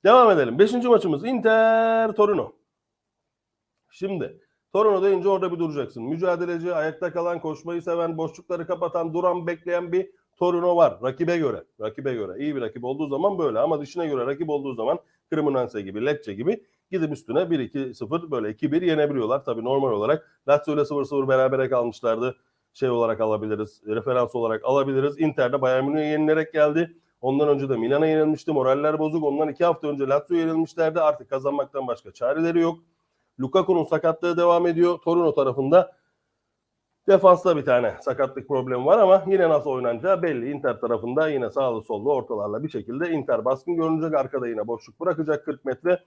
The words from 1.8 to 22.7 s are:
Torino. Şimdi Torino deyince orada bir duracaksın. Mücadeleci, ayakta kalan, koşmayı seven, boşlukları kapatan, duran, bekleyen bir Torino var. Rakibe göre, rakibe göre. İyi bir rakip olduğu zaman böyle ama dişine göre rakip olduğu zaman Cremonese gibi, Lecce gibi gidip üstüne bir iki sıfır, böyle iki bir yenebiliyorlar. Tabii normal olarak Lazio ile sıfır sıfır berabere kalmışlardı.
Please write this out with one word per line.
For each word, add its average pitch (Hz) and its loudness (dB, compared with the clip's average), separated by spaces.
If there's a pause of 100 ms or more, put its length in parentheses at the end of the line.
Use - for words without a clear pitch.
Torino. 208 0 (1400)
Şimdi 185 -8 (320)
Torino 196 4
deyince 196 2
orada 190 0
bir 170 -6
duracaksın. 143 -4
Mücadeleci, 170 -2
ayakta 160 -4
kalan, 170 -4
koşmayı 165 -8
seven, 165 -4
boşlukları 160 -6
kapatan, 170 -4
duran, 175 0
bekleyen 175 -4
bir 185 -2 (280)
Torino 175 2
var. 165 6
Rakibe 165 -2
göre, 120 -2 (180)
rakibe 127 -6
göre. 101 -8
İyi 143 -4
bir 131 -4
rakip 117 -8
olduğu 139 -6
zaman 170 -4
böyle 127 -2
ama 156 0
dişine 165 -6
göre 131 -2
rakip 143 -6
olduğu 139 -4
zaman 123 -2 (340)
Cremonese 135 -2
gibi, 98 -8
Lecce 147 -4
gibi 156 -4 (280)
gidip 160 -4
üstüne 156 -4
bir 160 0
iki 127 -8
sıfır, 156 -8
böyle 113 -4
iki 135 -4
bir 160 0
yenebiliyorlar. 143 0
Tabii 113 -6
normal 135 0
olarak 113 -2
Lazio 147 2
ile 147 0
sıfır 143 -4
sıfır 135 -2
berabere 131 2
kalmışlardı. 120 -2 (380)